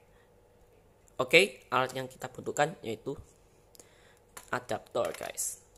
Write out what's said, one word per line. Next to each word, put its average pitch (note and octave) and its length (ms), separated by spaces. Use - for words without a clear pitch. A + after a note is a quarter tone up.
Oke, E3+ 480
alat B2+ 240
yang C3 160
kita - 240
butuhkan C#3+ 480
yaitu - 320
adaptor, A2 560
guys. - 480